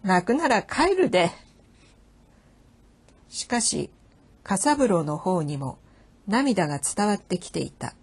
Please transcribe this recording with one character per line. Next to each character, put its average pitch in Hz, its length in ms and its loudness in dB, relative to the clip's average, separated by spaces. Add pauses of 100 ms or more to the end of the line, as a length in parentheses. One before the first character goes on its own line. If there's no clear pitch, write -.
泣 180 240 2
く 233 80 0
な 311 140 0
ら 220 160 2
帰 359 320 2
る 370 140 2
で。 175 200 4 (2000)
し - 220 -12
か 240 100 0
し、 151 300 -2 (560)
嘉 202 100 -2
三 285 220 2 (100)
郎 175 160 2
の 151 140 -4
方 185 260 -2
に 147 140 -4
も 139 200 -8 (480)
涙 214 420 2
が 143 120 -4
伝 - 260 -2
わ 208 100 2
っ - 20 -8
て - 200 -6
き - 120 -10
て 160 100 -6
い - 100 -6
た。 - 340 -12